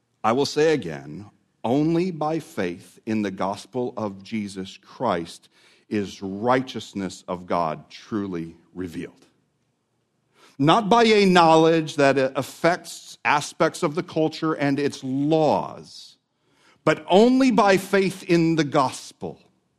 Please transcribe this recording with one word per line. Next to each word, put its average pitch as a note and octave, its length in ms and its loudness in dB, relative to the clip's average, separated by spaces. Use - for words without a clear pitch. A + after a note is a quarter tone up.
I A2 100 2
will C#3 120 0
say D#3 280 2
again, E2 560 -8
only E3 480 0
by D#3 280 -4
faith - 680 -8
in A2 160 0
the G2 80 -4
gospel G2 640 -6
of G2+ 260 -8
Jesus G2 540 -10
Christ - 720 -6
is G2+ 320 -6
righteousness G#2 1080 -4
of F2+ 200 -8
God E2 420 -4
truly F2+ 640 -8
revealed. F2 500 -12
Not F3+ 300 4
by A#3 160 6
a G#3 200 4
knowledge D#3+ 720 4
that C#3 220 4
affects C#3 1080 -4
aspects D3 560 0
of D#3 140 -2
the F3 80 -4
culture D#3 500 -2
and C#3 260 -2
its C#3 240 -4
laws, C3 1120 -2
but D#3 260 0
only B3+ 400 6
by G3 280 4
faith F#3+ 460 0
in E3 340 2
the D#3 60 2
gospel B2+ 760 -4